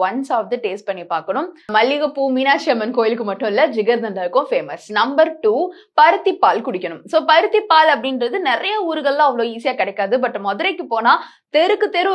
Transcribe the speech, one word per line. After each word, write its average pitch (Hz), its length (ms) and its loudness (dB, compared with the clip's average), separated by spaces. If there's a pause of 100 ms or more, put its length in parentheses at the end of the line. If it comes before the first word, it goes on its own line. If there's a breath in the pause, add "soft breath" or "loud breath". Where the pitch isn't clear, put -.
once 262 240 -6
ஆவது 226 320 -2
டேஸ்ட் 202 260 -6
பண்ணி 180 180 -8
பார்க்கணும். 190 420 -4 (280 loud breath)
மல்லிகைப்பூ 277 540 0
மீனாட்சி 269 400 0
அம்மன் 233 260 -2
கோயிலுக்கு 226 340 0
மட்டும் 208 220 -4
இல்ல, 226 160 2
ஜிகர்தண்டாவுக்கும் 214 800 -2
ஃபேமஸ். 156 420 -4
நம்பர் 262 320 2 (160)
டூ, 214 140 2 (420 loud breath)
பருத்தி 349 420 4
பால் 208 280 2
குடிக்கணும். 180 400 -8
So, - 200 -2
பருத்தி 427 360 4
பால் 320 280 4
அப்படின்றது 254 520 -2
நிறைய 320 320 -2 (100)
ஊர்கள்ல 302 420 0
அவ்வளவு 233 280 0
ஈஸியா 233 220 -4
கிடைக்காது. 196 420 -2
But 233 240 -2
மதுரைக்கு 214 460 -4
போனா 233 260 2 (400 loud breath)
தெருக்கு 392 360 2
தெரு, 370 260 0